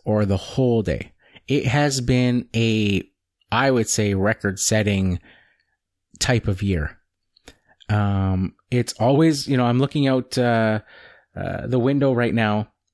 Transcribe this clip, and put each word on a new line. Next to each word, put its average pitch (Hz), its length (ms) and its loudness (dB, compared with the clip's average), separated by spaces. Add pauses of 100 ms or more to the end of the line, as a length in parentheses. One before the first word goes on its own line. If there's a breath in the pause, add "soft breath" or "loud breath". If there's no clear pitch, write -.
or 107 200 0
the 98 120 0
whole 120 460 0
day. 85 300 -4 (360 soft breath)
It 135 180 0
has 135 340 0
been 123 540 0
a, 110 500 0 (480)
I 131 180 2
would 120 180 0
say, 104 260 0
record-setting 98 1080 0 (960 soft breath)
type 120 300 0
of 98 120 -2
year. 87 380 -2 (880 loud breath)
Um, 98 680 0 (140)
it's 123 240 -2
always, 139 520 2
you 135 100 0
know, 123 80 2
I'm 120 140 2
looking 135 300 0
out, 131 280 -2
uh, 113 440 0 (560 loud breath)
uh, - 320 -8
the 123 100 0
window 135 340 2
right 120 220 0
now, 107 380 0 (220)